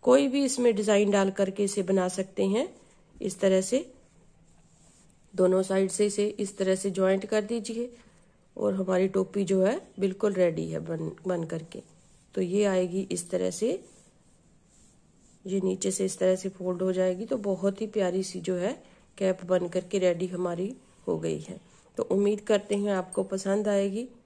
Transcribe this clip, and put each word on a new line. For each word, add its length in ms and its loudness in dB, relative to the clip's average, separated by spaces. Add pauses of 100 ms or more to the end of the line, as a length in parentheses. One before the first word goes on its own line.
कोई 240 6
भी 180 0
इसमें 300 2
design 360 4
डाल 200 2
करके 320 0
इसे 200 -2
बना 260 2
सकते 380 -4
हैं। 200 0 (480)
इस 240 -8
तरह 240 4
से 220 0 (1500)
दोनों 300 4
side 280 0
से 140 0
इसे 240 0
इस 280 -6
तरह 180 2
से 160 -4
joint 360 2
कर 160 0
दीजिए 480 -6 (640)
और 200 0
हमारी 340 2
टोपी 360 0
जो 160 2
है 180 2 (200)
बिल्कुल 340 0
ready 320 2
है 160 -6
बन, 300 -6 (160)
बन 180 -2
करके। 360 -10 (540)
तो 60 -2
ये 240 0
आएगी 360 2 (100)
इस 180 -6
तरह 220 0
से, 320 -2 (1600)
ये 160 0
नीचे 300 0
से 140 -2
इस 140 -4
तरह 160 4
से 160 -6
fold 300 -4
हो 120 0
जाएगी। 320 0
तो 140 -2
बहुत 420 -2
ही 80 -4
प्यारी 340 0
सी 180 -8
जो 140 -2
है 180 -2 (440)
cap 280 0
बन 240 2
करके 300 -2
ready 280 2
हमारी 460 -4 (340)
हो 120 0
गई 200 -2
है। 200 -14 (380)
तो 80 -2
उम्मीद 360 2
करते 340 0
हैं 160 -2
आपको 340 -2
पसंद 420 -2
आएगी। 400 0 (180)